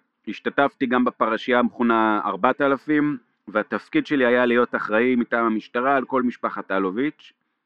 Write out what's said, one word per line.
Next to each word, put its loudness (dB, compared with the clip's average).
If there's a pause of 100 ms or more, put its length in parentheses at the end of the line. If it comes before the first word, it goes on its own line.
(280)
השתתפתי -2
גם 2
בפרשייה 0
המכונה 2
ארבעת 0
אלפים, 0 (300)
והתפקיד -4
שלי 0
היה 4
להיות 2
אחראי 0
מטעם 0
המשטרה -2
על -2
כל -2
משפחת -6
אלוביץ'. -4 (320)